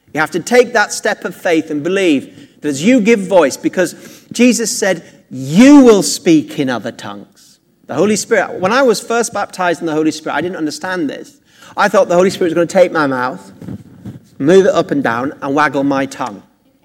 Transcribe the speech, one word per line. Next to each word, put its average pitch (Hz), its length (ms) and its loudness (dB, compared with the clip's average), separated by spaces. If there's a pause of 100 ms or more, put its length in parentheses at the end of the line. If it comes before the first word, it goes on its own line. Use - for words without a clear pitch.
(140)
you 147 60 -4
have 156 100 -2
to 175 100 -4
take 247 320 2
that 208 220 -2
step 214 320 -6
of 180 80 -8
faith 165 360 -2
and 151 120 -6
believe 175 640 -2 (140)
that 147 80 -4
as 139 120 -6
you 240 200 4
give 220 180 2
voice, 180 380 0
because 170 360 -4 (380)
Jesus 226 380 2
said, 190 320 -4 (280)
"You 180 500 6
will 220 220 6
speak - 560 0
in 131 120 -2
other 113 220 -6
tongues." - 640 -18 (280)
The - 80 -10
Holy 196 220 0
Spirit, 190 440 -2
when 185 120 0
I 262 80 2
was 240 180 2
first 233 360 -4
baptized 180 460 -4
in 170 60 -6
the 160 60 -4
Holy 156 180 0
Spirit, 143 260 -8
I 147 40 -2
didn't 175 160 -8
understand 160 540 -6
this. - 260 -16 (400)
I 202 120 0
thought 190 200 2
the 175 60 0
Holy 185 160 4
Spirit - 160 -4
was 160 80 -2
gonna 170 120 0
take 180 260 2
my 156 140 0
mouth, 131 460 -6 (840)
move 180 260 4
it - 80 2
up 165 180 -2
and 143 140 -2
down, 120 380 -4
and 139 120 -4
waggle 147 300 0
my 269 220 -2
tongue. 202 360 -10 (420)